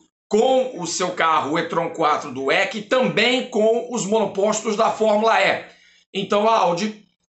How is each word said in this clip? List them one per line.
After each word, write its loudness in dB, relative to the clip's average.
com 2
o -8
seu -4
carro, 0
o -2
e-tron -4
quatro -2
do -4
ec, 0
e -8
também 0
com 0
os -4
monopostos 0
da 2
Fórmula 2
E. 0
Então 0
a 4
Audi -2